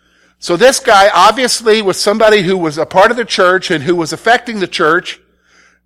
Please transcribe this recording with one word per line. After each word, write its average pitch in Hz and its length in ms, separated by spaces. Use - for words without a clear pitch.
So 175 180
this 247 220
guy 208 340
obviously 220 680
was 185 180
somebody 214 420
who 190 160
was 156 200
a 156 80
part 208 260
of 233 60
the 240 80
church 185 440
and 156 140
who 175 120
was 160 180
affecting 226 460
the 175 80
church, 165 520